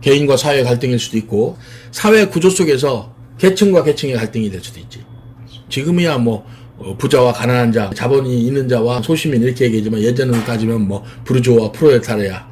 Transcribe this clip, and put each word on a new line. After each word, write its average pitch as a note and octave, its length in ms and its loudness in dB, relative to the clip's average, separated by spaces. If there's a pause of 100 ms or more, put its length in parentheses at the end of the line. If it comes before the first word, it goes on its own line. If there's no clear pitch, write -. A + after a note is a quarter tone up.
개인과 C#3 360 2
사회 C#3+ 260 0
갈등일 B2 360 -2
수도 - 200 -6
있고, A2 380 -4 (340)
사회 G#3+ 360 4
구조 F3+ 240 2
속에서 C#3 640 -2 (240)
계층과 F#3+ 460 2
계층의 C#3 320 -2
갈등이 A2 340 -4
될 F#2 100 -12
수도 - 200 -18
있지. - 200 -20 (680)
지금이야 D#3+ 500 0
뭐, A#2 260 -2 (340)
어, G2 180 -12
부자와 B2+ 360 2
가난한 A#2+ 400 0
자, G#2+ 220 -2
자본이 B2 520 0
있는 C3+ 220 -2
자와 A#2+ 340 0
소시민 D3+ 400 0
이렇게 B2 240 0
얘기하지만, A2 340 -2
예전으로 A#2+ 440 0
따지면 A2 440 -2
뭐 G2 160 -6 (200)
부르주아와 A#2+ 480 2
프롤레타리아 A2 800 0